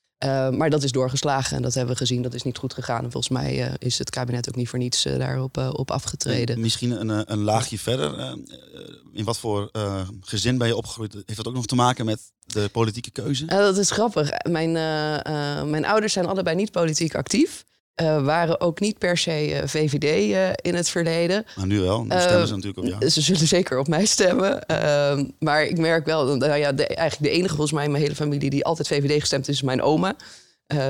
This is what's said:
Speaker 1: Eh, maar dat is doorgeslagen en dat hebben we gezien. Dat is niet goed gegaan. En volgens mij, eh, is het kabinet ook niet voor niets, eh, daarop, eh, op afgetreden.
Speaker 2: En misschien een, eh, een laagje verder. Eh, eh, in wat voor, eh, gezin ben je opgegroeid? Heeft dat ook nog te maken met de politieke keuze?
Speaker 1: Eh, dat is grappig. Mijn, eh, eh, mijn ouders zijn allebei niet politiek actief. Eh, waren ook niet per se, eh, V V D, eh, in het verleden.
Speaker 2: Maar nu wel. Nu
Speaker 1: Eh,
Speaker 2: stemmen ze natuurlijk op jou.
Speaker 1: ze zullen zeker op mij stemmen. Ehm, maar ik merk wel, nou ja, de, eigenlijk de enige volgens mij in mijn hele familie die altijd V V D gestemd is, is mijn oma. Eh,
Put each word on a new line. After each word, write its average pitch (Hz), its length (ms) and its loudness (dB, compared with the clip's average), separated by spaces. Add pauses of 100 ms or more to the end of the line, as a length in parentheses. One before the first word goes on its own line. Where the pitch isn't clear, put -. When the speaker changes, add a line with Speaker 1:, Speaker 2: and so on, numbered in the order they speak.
(180)
Speaker 1:
Eh, 135 400 0
maar 156 120 2
dat 147 140 2
is 135 80 0
doorgeslagen 135 680 0
en 127 40 -2
dat 123 120 -2
hebben 127 200 0
we - 60 -6
gezien. 123 220 0
Dat 123 120 -4
is 123 100 -8
niet 127 140 -4
goed 131 160 -8
gegaan. 139 300 -4
En 120 80 -6
volgens 123 220 -4
mij, 131 320 -2
eh, 127 120 -4
is 123 200 -2
het - 120 -6
kabinet 123 400 -4
ook 127 60 -8
niet 120 140 -4
voor 127 100 -4
niets, 123 260 0
eh, 135 120 0
daarop, 131 400 -4
eh, 131 160 -2
op - 180 -4
afgetreden. 123 640 -2
Speaker 2:
En 113 60 -4
misschien 120 300 0
een, 110 180 -2
eh, 107 160 0
een 104 180 -2
laagje 107 360 0
verder. 135 380 -2
Eh, 131 100 -8
eh, 127 80 -12 (800)
in 107 100 -6
wat 113 140 -2
voor, 104 340 -2
eh, 98 300 -4 (200)
gezin 117 360 -2
ben 120 100 2
je 113 80 2
opgegroeid? 110 380 -8
Heeft 104 220 -12
dat 110 120 -8
ook 120 60 -6
nog 123 120 -6
te 127 100 -2
maken 123 300 4
met 110 160 -2 (240)
de 104 260 -2
politieke 113 400 -2
keuze? 131 360 -4
Speaker 1:
Eh, 190 100 2
dat 196 200 4
is 202 140 2
grappig. 202 380 0 (200)
Mijn, 165 260 0
eh, 156 400 0 (440)
eh, 143 60 -4
mijn 151 200 -2
ouders 214 280 2
zijn 185 120 0
allebei 180 300 0
niet 208 160 -2
politiek 165 440 0
actief. - 480 0 (320)
Eh, 156 280 2
waren 165 380 2
ook 170 180 0
niet 214 180 0
per 175 200 0
se, 170 140 0
eh, 147 360 -2
V 156 220 2
V 143 80 0
D, 147 60 -4
eh, 190 460 2 (120)
in 175 140 0
het 175 140 0
verleden. 170 560 0 (100)
Speaker 2:
Maar 95 120 -4
nu 101 120 2
wel. 101 240 2
Nu 107 60 -6
Speaker 1:
Eh, 180 120 2
Speaker 2:
stemmen 175 260 6
ze - 80 -4
natuurlijk 95 240 -8 (140)
op 104 60 -8
jou. 131 100 2
Speaker 1:
ze 156 120 2
zullen 160 260 4
zeker 175 320 2
op 139 80 -2
mij 165 180 2
stemmen. 190 600 2
Ehm, 143 600 2 (140)
maar 151 260 4
ik 175 120 0
merk 165 280 2
wel, 147 320 2
nou 147 180 2
ja, 147 160 2
de, 139 160 2
eigenlijk 151 440 0
de 160 60 2
enige 180 180 2
volgens 151 160 0
mij 147 140 0
in 147 60 0
mijn 147 120 2
hele 147 120 0
familie 143 340 0
die 139 160 0
altijd 160 220 -2
V 143 140 0
V 147 160 2
D - 20 2
gestemd 147 280 -2
is, 156 80 0
is 131 60 -2
mijn 131 200 0
oma. 175 340 2 (520)
Eh, 139 220 0